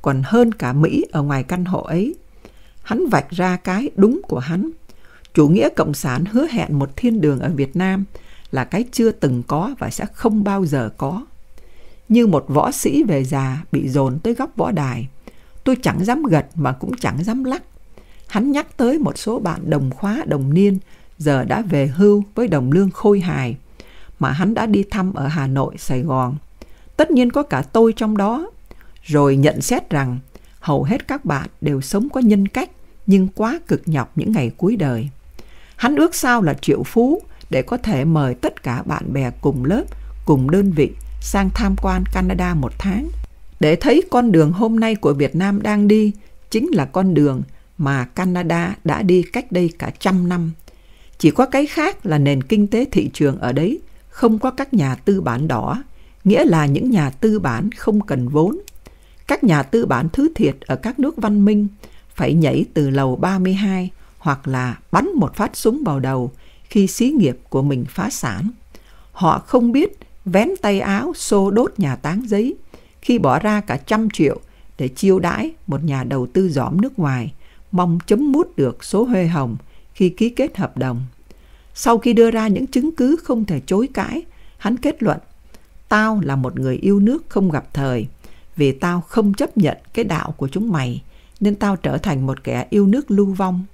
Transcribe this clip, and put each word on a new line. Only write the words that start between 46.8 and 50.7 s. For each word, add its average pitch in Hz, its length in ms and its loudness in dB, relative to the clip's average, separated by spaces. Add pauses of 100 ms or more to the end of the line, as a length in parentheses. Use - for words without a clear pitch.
con 185 300 0
đường 143 280 2 (360)
mà 139 260 0
Canada 175 800 -2
đã - 180 -2
đi 180 200 4
cách - 300 -6
đây 175 260 0
cả - 200 -8
trăm 185 300 0
năm. 175 220 -2 (680)